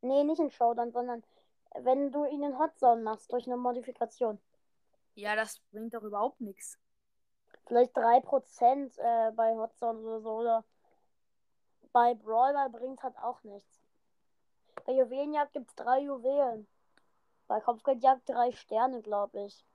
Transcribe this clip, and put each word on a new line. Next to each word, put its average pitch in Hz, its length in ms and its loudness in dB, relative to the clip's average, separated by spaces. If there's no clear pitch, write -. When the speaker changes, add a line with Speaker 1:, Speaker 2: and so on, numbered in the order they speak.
Speaker 1:
Nee, 277 240 2
nicht 320 160 0
in 302 100 0
Showdown, 240 420 0
sondern 240 300 -6
wenn 262 320 2
du 294 120 -2
ihn 285 180 -4
in 277 160 -4
Hot 311 200 -2
Zone 233 240 4
machst 214 300 -8
durch 247 140 -4
eine 247 100 -4
Modifikation. 240 840 -4
Speaker 2:
Ja, 208 220 -4
das 220 220 -4
bringt 220 240 -12
doch 226 80 -8
überhaupt 214 380 -4
nix. - 380 -14
Speaker 1:
Vielleicht 247 300 4
drei 247 240 6
Prozent, 262 800 0
äh, 233 340 2
bei 226 240 0
Hot 226 220 -8
Zone 226 220 -4
oder 220 200 -8
so, 220 100 -10
oder 226 340 -2
bei 240 220 4
Brawl 226 400 0
Ball 277 160 -2
bringt 254 320 -12
halt 254 160 -10
auch 247 260 -10
nichts. 202 360 -20
Bei 247 60 -2
Juwelenjagd 277 600 0
gibt's 254 220 -12
drei 254 260 2
Juwelen. 262 680 -2
Bei 220 140 -2
Kopfgeldjagd 247 680 2
drei 240 240 0
Sterne, 233 500 -2
glaub 208 320 -4
ich. 202 300 -12